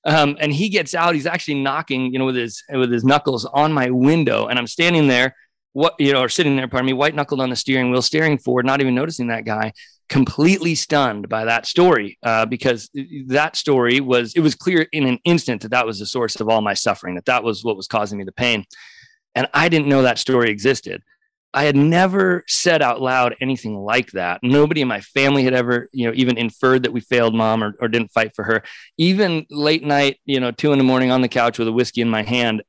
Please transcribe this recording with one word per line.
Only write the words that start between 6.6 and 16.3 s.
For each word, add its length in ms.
pardon 180
me, 60
white 220
knuckled 260
on 80
the 80
steering 340
wheel, 120
staring 340
forward, 300
not 160
even 120
noticing 340
that 180
guy, 260
completely 640
stunned 540
by 180
that 180
story, 580
uh, 220
because 460
that 280
story 440
was, 340
it 60
was 140
clear 380
in 140
an 180
instant 380
that 80
that 160
was 140
the 60
source 320